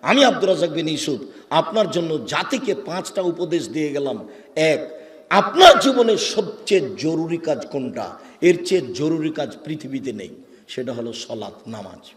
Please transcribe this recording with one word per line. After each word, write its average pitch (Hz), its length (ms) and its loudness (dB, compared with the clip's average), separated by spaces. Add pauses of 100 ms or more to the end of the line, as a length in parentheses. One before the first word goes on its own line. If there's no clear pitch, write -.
আমি 233 220 4
আব্দুর 196 260 2
রাজ্জাক 170 200 2
বিন 156 180 -4
ইউসুফ 147 320 -4 (300)
আপনার 190 400 2
জন্য 165 200 -2 (160)
জাতিকে 196 460 -2 (160)
পাঁচটা 185 340 -6
উপদেশ 170 460 -2
দিয়ে 151 240 -4
গেলাম। 139 240 -4 (560)
এক, 123 80 0 (500)
আপনার 240 500 8
জীবনে 247 340 4 (180)
সবচেয়ে - 500 0 (220)
জরুরি 165 340 -2
কাজ 151 220 -4 (120)
কোনটা? 120 340 -6 (340)
এর 175 240 6
চেয়ে 185 180 0 (120)
জরুরি 156 360 -2
কাজ 147 200 -6 (140)
পৃথিবীতে 135 480 -8
নেই, 98 200 -10 (360)
সেটা 127 240 -8
হলো 117 200 -8
সলাত, 107 440 -12 (100)
নামাজ। 107 360 -16 (140)